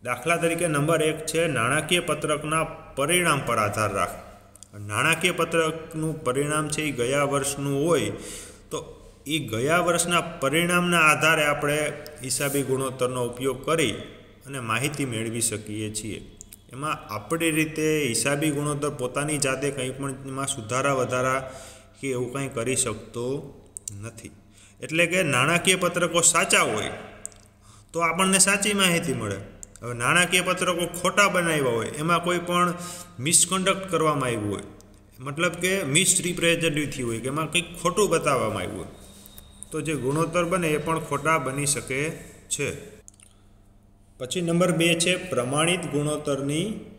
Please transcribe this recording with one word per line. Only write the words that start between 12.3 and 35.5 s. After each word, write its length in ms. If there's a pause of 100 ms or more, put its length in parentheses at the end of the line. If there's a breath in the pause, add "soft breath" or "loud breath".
ગુણોત્તરનો 640
ઉપયોગ 400
કરી 300 (500)
અને 140
માહિતી 460
મેળવી 360
શકીએ 480
છીએ. 300 (520)
એમાં 240 (140)
આપણી 420
રીતે 360 (200)
હિસાબી 440
ગુણોત્તર 380
પોતાની 480
જાતે 340
કંઈ 200
પણ 240 (120)
એમાં 200
સુધારા 460
વધારા 460 (640 loud breath)
કે 60
એવું 260
કંઈ 140
કરી 280
શકતો 500 (760)
નથી. 300 (500 loud breath)
એટલે 260
કે 160
નાણાકીય 520
પત્રકો 460
સાચા 420
હોય 300 (1000 loud breath)
તો 60
આપણને 400
સાચી 340
માહિતી 400
મળે. 260 (420)
હવે 120
નાણાકીય 480
પત્રકો 460
ખોટા 420
બનાવ્યા 420
હોય, 160
એમાં 360
કોઈ 160
પણ 340 (460 loud breath)
misconduct 680
કરવામાં 400
આવ્યું 200
હોય, 140 (560)
મતલબ 320